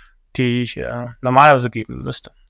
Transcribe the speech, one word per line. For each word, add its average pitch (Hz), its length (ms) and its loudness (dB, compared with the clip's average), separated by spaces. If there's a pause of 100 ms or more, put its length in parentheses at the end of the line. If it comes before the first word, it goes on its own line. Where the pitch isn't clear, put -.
(360)
die 123 260 0
ich, 120 140 -8
äh, 120 300 -8 (160)
normalerweise 127 480 4
geben 123 320 -10
müsste. - 300 -10 (180)